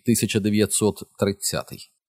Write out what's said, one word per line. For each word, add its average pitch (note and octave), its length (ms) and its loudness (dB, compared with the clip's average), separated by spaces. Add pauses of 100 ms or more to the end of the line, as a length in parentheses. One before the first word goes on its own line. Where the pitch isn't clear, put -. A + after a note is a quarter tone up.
тисяча A2+ 340 2
дев'ятсот G#2 640 2 (160)
тридцятий. - 720 -4 (180)